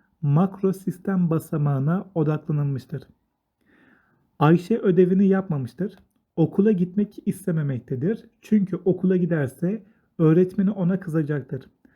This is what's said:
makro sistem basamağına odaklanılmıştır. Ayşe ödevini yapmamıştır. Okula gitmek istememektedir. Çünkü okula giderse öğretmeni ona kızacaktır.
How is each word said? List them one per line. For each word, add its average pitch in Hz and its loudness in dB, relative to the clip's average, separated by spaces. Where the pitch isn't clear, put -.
makro 185 0
sistem 185 -2
basamağına 151 -2
odaklanılmıştır. 147 -4
Ayşe 175 4
ödevini 185 2
yapmamıştır. 185 -4
Okula 180 2
gitmek 185 -2
istememektedir. 151 -4
Çünkü 196 0
okula 185 0
giderse 170 -2
öğretmeni 180 4
ona 190 0
kızacaktır. 151 -6